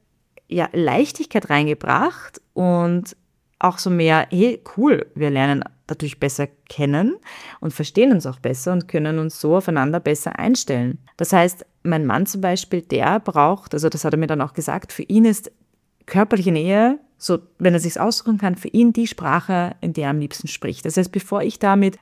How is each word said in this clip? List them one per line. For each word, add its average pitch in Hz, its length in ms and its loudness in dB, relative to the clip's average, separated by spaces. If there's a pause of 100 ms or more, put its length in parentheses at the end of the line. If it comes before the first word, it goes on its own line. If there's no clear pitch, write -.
(500)
ja, 170 220 -2
Leichtigkeit 208 760 0
reingebracht 151 920 -2 (200)
und 175 560 0 (420)
auch 180 200 0
so - 100 -4
mehr, 160 420 4
hey, 226 320 2 (140)
cool, 240 380 2
wir 147 160 -2
lernen 139 340 0 (220)
dadurch 147 320 -8
besser 143 280 -2 (220)
kennen 147 480 0 (440)
und 160 120 -6
verstehen 233 400 2
uns 175 140 2
auch 131 120 -8
besser 131 340 -4
und 175 160 -2
können 156 300 -2
uns 160 220 -4
so 156 160 2
aufeinander 165 440 0
besser 151 380 -2
einstellen. 127 600 -2 (180)
Das - 160 -2
heißt, 180 320 2 (180)
mein 160 240 0
Mann 131 200 0
zum 196 140 -6
Beispiel, 185 420 -2
der 165 380 0
braucht, 160 540 0
also 156 140 0
das 156 160 -6
hat 151 100 0
er 151 40 2
mir 160 80 0
dann 151 140 -2
auch 143 120 -4
gesagt, 151 400 -6
für - 100 -12
ihn 214 220 4
ist 214 260 2 (560)
körperliche 190 460 2
Nähe, 202 460 2 (200)
so, 175 200 0 (200)
wenn 180 160 4
er 170 60 2
sich's 165 180 -6
aussuchen 220 400 0
kann, 190 180 -2
für - 120 -12
ihn 233 240 4
die 233 140 0
Sprache, 175 720 -2
in 165 120 -6
der 156 120 -4
er 139 60 -2
am 151 100 -2
liebsten 147 280 -8
spricht. - 380 -8
Das 156 100 -2
heißt, 185 160 0
bevor 202 300 -4
ich - 160 -4
da 196 180 2
mit, 190 260 2